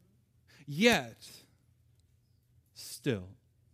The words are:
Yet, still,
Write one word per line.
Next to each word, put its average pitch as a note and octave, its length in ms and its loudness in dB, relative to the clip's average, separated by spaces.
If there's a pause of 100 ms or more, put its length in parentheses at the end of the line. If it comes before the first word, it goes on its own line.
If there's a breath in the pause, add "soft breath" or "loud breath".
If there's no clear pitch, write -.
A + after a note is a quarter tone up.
(680 soft breath)
Yet, D3 600 2 (1500)
still, G2 540 -4 (440)